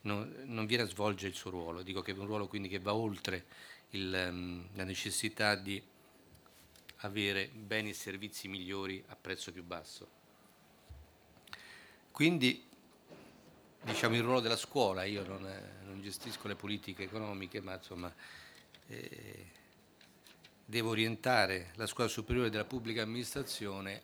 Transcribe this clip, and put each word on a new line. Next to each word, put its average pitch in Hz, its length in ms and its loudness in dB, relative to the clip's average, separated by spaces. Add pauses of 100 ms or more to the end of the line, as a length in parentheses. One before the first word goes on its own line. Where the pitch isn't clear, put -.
non, 107 420 -2
non 113 240 -2
viene 120 160 6
a 104 40 2
svolgere 98 420 0
il 87 60 -6
suo - 140 -8
ruolo. 87 320 -4
Dico 92 200 -4
che 101 100 -4
è 95 40 -4
un 101 120 -6
ruolo 104 200 0
quindi 98 200 -4
che 98 120 -2
va 101 140 2
oltre 101 520 0 (460)
il, 95 220 0
ehm, 90 600 0
la 95 100 -4
necessità 104 720 2
di 98 260 -4 (1160)
avere 101 480 2
beni 107 420 -2
e 101 40 -4
servizi 98 540 -6
migliori 95 600 -4
a - 80 -14
prezzo - 360 -6
più 87 120 -12
basso. 85 440 -10 (2000)
Quindi, 147 520 6 (1160)
diciamo, 113 340 4
il 117 60 6
ruolo 123 180 6
della 113 180 4
scuola, 95 460 4
io 101 200 0
non, 95 240 -6
eh, 98 380 -10
non 98 160 -8
gestisco 104 460 -6
le 101 80 -2
politiche 98 480 -4
economiche, 98 580 -4
ma 95 140 -6
insomma, 87 380 -8 (720)
eh, - 760 -12 (1000)
devo 113 260 2
orientare 107 880 4
la 110 100 0
scuola 113 240 2
superiore 120 400 2
della 107 160 0
pubblica 113 380 -2
amministrazione 107 1000 -4